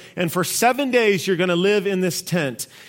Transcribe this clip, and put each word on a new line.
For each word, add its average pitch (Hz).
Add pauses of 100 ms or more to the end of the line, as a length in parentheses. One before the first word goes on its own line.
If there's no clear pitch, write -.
(160)
And 175
for 180
seven 254
days, 220
you're 190
gonna 180
live 190
in 196
this 180
tent. 143 (240)